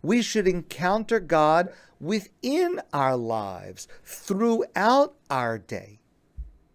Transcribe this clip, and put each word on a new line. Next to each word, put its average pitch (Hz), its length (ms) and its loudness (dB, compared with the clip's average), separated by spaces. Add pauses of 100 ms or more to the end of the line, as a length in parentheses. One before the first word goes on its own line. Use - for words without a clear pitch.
we 226 200 2
should 202 260 0
encounter 190 720 0
God 160 540 2 (260)
within 269 800 -2 (120)
our 131 240 2
lives 98 680 -6 (160)
throughout 233 1120 0 (120)
our 120 280 -2
day. 104 420 -12 (760)